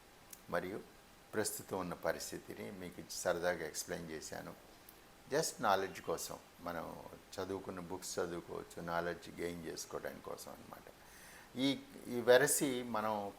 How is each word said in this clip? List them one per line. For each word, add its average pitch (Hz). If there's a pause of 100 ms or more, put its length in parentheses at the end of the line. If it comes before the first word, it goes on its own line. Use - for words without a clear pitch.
(500)
మరియు 90 (540)
ప్రస్తుతం -
ఉన్న 87
పరిస్థితిని 87
మీకు 90
సరదాగా 87
ఎక్స్‌ప్లెయిన్ 82
చేశాను. 82 (760)
just 151
నాలెడ్జ్ 98
కోసం, - (220)
మనం 82
చదువుకున్న 95
బుక్స్ 87
చదువుకోవచ్చు, 85
నాలెడ్జ్ 85
గెయిన్ 85
చేసుకోవడానికి -
కోసం -
అన్నమాట. - (760)
ఈ, 135 (260)
ఈ 123
వెరసి 127
మనం 107